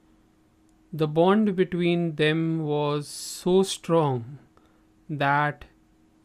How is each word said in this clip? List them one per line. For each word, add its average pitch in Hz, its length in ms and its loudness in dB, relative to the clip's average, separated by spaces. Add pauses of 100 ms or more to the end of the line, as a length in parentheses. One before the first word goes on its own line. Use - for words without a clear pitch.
(920)
The 156 160 -2
bond 190 480 4
between 175 600 0
them 160 460 0
was 147 460 -2
so - 540 0
strong 147 760 -2 (680)
that 143 560 0 (600)